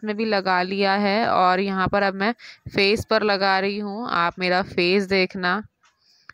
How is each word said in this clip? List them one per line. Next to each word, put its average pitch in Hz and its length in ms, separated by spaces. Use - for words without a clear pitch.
में 214 120
भी 220 80
लगा 196 380
लिया 196 360
है 208 300
और 180 320
यहाँ 190 280
पर 202 140
अब 190 120
मैं 196 200
फेस 208 420
पर 220 120
लगा 196 360
रही 202 200
हूँ। 208 320
आप 170 280
मेरा 185 260
फेस 190 440
देखना, 185 540